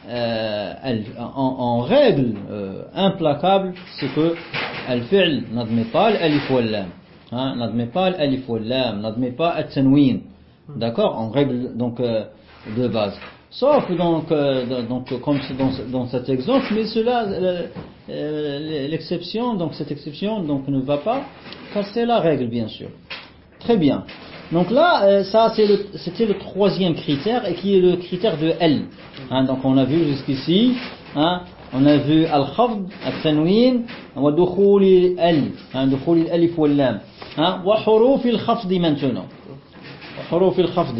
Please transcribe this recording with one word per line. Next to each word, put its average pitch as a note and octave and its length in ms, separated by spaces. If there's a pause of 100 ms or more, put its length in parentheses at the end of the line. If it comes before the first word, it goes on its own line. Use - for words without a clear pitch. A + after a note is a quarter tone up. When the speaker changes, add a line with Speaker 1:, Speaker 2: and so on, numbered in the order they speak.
Speaker 1:
euh, A2+ 640 (100)
al-, A2+ 220 (140)
en, C3 400
en A#2+ 220
règle, D#3+ 540 (160)
euh, F#2+ 320 (120)
implacable, F#3 800 (240)
c'est C3 160
que E3 200 (540)
al-fi'l C3 640
n'admet A#2 320
pas F#3 260
l'alif D#3 400
wal A#2+ 200
lam. G2+ 160 (460)
Hein, B2+ 240
n'admet A#2 300
pas F#3 240
l'alif C#3+ 380
wal A2+ 160
lam, A#2 380
n'admet A#2 300
pas E3 180
at-tanwin. C3+ 680 (460)
Speaker 2:
Hmm. A2 120
Speaker 1:
D'accord ? A2+ 400
En A2 100
règle, B2 480
donc, A#2+ 240
euh, A2+ 240 (500)
de B2 140
base. G2+ 260 (360)
Sauf C#4 460
donc, E3 360
euh, C3+ 340
de-, A#2+ 220
donc B2+ 320
comme C#3+ 260
c'est C3+ 100
dans, C3+ 140 (220)
dans B2 140
cet B2+ 220
exemple, C#3 460
mais A3 120
cela, A#3 380
euh, F3+ 420 (440)
euh, D3 800
l'exception, F3 680
donc E3+ 200
cette - 180
exception, F#3+ 500
donc C#3+ 240
ne C#3 140
va C#3+ 180
pas A#3 220 (520)
casser G#3 320
la A#3 140
règle, C#3+ 300
bien A#2 180
sûr. G#2+ 220 (720)
Très A#3 160
bien. B2+ 280 (460)
Donc F3 220
là, D4+ 320
euh, G3 180
ça A3 320
c'est G#3+ 120
le, G3 280
c'était A3 320
le G3 120
troisième F#3 560
critère G3+ 540
et E3+ 60
qui G3 220
est F#3 40
le F3+ 160
critère F3+ 420
de D#3+ 200
L. B2+ 280 (440)
Hein, C3 140
donc C3 200
on C3 140
a C3 60
vu D#3 200
jusqu'ici, D#3 680 (400)
hein, F3 280 (300)
on C3+ 140
a D3 120
vu D#3 280
al-khafd, F#3 600 (180)
al-tanwin, G3 760 (340)
wa D3 160
dukhuli F3+ 840
L, D3+ 360 (220)
hein, C3 120
dukhuli E3 420
al-alif E3+ 300
wal D3 180
lam, B2 240 (360)
hein, F#3 280
wa G#3+ 220
huruf A3+ 400
al-khafd A3 540
maintenant. C#3 460 (920)
Wa D3+ 180
huruf F3+ 220
al-khafd. D#3+ 420